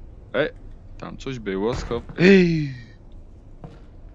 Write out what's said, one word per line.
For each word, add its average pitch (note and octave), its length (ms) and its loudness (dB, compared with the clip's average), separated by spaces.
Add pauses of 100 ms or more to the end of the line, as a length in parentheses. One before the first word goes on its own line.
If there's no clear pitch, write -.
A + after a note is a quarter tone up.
(340)
Ej, C3 160 2 (480)
tam F2+ 200 -12
coś C3 220 -8
było, G#2 340 -2
schop-, - 460 -6
ej! E3+ 540 8 (1400)